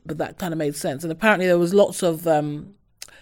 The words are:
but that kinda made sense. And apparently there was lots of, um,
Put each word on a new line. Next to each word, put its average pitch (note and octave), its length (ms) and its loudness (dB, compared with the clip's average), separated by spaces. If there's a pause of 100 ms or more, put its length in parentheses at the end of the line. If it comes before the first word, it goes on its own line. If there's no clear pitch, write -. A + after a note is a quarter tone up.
but D#3 140 -8
that - 220 -8
kinda E3 160 -4
made D3+ 200 -2
sense. D3 280 -6
And D#3+ 80 -4
apparently F#3 340 2
there F3 120 4
was F3 160 2
lots G3+ 280 4
of, E3+ 240 -2
um, D3+ 440 0 (520)